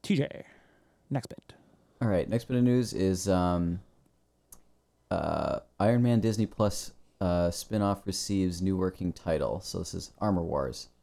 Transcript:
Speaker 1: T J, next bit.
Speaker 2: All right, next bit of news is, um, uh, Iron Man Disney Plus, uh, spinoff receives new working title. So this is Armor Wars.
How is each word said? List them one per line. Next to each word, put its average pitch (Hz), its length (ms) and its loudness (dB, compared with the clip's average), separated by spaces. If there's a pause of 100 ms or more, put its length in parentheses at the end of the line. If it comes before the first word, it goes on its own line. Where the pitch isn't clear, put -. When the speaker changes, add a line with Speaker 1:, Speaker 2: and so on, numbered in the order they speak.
Speaker 1:
T 202 120 0
J, - 300 -4 (640)
next 135 180 -4
bit. - 260 -18 (480)
Speaker 2:
All 120 60 0
right, 92 220 2
next 117 160 0
bit 127 100 -4
of 123 80 4
news 123 300 2
is, 95 340 0
um, 90 540 2 (1300)
uh, 80 480 -2 (200)
Iron 120 240 4
Man 120 160 4
Disney 110 260 2
Plus, 101 480 -2 (280)
uh, 87 280 2
spinoff 101 560 -2
receives 92 560 -2
new 95 140 2
working 92 380 -2
title. 76 480 -2
So - 180 -8
this 87 140 -8
is - 260 -10
Armor 95 240 0
Wars. 69 460 -4 (140)